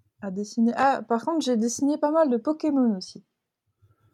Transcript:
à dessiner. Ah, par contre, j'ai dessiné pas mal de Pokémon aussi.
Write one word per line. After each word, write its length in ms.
à 80
dessiner. 460
Ah, 300
par 200
contre, 180
j'ai 140
dessiné 400
pas 120
mal 200
de 80
Pokémon 580
aussi. 260